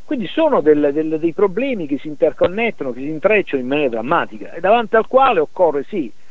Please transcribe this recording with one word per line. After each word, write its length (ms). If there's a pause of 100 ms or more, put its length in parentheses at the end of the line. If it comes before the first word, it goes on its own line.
Quindi 220
sono 340
del, 320
del, 260
dei 140
problemi 520
che 120
si 100
interconnettono, 880
che 80
si 80
intrecciano 520
in 60
maniera 220
drammatica, 640
e 80
davanti 340
al 120
quale 320
occorre 440
sì 260 (220)